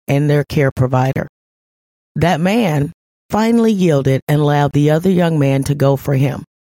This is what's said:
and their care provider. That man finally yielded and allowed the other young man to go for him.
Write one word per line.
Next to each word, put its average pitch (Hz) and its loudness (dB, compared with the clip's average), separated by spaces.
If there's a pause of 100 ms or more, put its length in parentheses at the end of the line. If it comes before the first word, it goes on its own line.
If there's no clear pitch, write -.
and 143 0
their 143 2
care 135 0
provider. 131 -2 (880)
That 156 0
man 170 0 (380)
finally 226 0
yielded 139 2
and 147 2
allowed 147 0
the 147 2
other 165 0
young 170 0
man 139 0
to 143 -2
go 139 2
for 139 -4
him. 135 -2 (180)